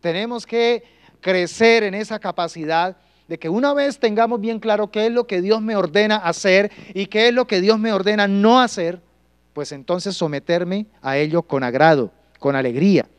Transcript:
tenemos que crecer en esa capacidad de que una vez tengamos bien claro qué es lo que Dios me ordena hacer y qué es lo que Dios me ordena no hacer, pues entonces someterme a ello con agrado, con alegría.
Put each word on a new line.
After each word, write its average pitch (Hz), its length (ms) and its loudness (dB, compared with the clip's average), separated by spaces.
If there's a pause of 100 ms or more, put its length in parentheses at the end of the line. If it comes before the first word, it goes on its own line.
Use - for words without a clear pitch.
tenemos 214 440 -6
que 233 380 0 (380)
crecer 208 640 2
en 190 100 -4
esa 214 240 -8
capacidad 170 760 -4 (320)
de 160 100 -10
que 165 100 -8
una 247 240 0
vez 285 260 -2
tengamos 226 420 0
bien 226 180 -6
claro 208 320 -2
qué 214 160 -2
es 233 60 0
lo 240 140 -2
que 190 140 -4
Dios 214 220 0
me 214 140 -4
ordena 202 400 2
hacer 190 560 2 (200)
y 196 140 -4
qué 214 220 2
es 240 60 2
lo 247 120 0
que 196 140 0
Dios 214 180 2
me 220 140 -2
ordena 202 340 0
no 208 340 4
hacer, 180 400 -2 (540)
pues 147 180 -10
entonces 175 440 -6
someterme 175 680 -2 (140)
a 135 160 -4
ello 156 260 0
con 135 200 -4
agrado, 131 480 2 (280)
con 139 180 -2
alegría. 135 500 2 (120)